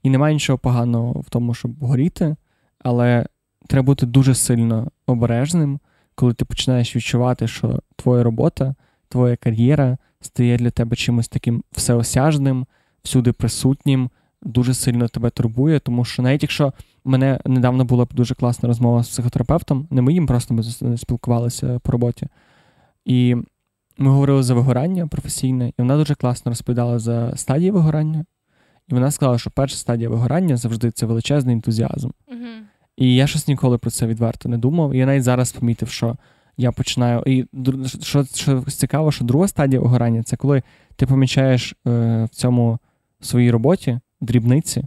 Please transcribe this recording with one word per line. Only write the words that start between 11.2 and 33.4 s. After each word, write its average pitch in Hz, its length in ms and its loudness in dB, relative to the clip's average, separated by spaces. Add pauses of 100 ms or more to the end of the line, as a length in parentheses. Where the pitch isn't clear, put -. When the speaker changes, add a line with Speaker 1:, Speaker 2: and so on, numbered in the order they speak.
Speaker 1:
таким - 440 -2
всеосяжним, 131 920 0 (380)
всюди 123 280 2
присутнім, 131 760 0 (320)
дуже 123 320 0
сильно 120 340 0
тебе 117 220 -2
турбує, 127 500 0
тому 120 260 -2
що - 180 -6
навіть 131 200 2
якщо 147 300 -2 (320)
мене 131 400 2
недавно 127 400 2
була 123 260 2
дуже 123 240 0
класна 123 320 -2
розмова 120 360 2
з - 60 -6
психотерапевтом, 131 840 -2
не 131 100 2
моїм, 151 260 2
просто 120 260 0
ми 113 100 0
з-, 117 340 -4
спілкувалися 120 840 -4
по - 120 -4
роботі, 120 360 -2 (800)
І 123 280 2 (600)
ми 135 140 2
говорили 135 320 4
за 123 100 0
вигорання 139 540 0
професійне, 131 640 -4
і - 80 -10
вона 127 200 2
дуже 147 180 0
класно 123 360 -4
розповідала 120 480 -2
за 117 380 -4
стадії 170 340 0
вигорання. 156 540 0 (640)
І - 60 -4
вона 127 180 2
сказала, 127 260 0
що 117 140 -6
перша 135 260 -2
стадія 117 320 -4
вигорання 127 480 0
завжди 117 340 -2
це - 140 -4
величезний 120 500 0
ентузіазм. 117 540 -2 (220)
Speaker 2:
Мгм. 240 160 -12 (500)
Speaker 1:
І 127 180 4
я 135 120 4
щось - 200 -4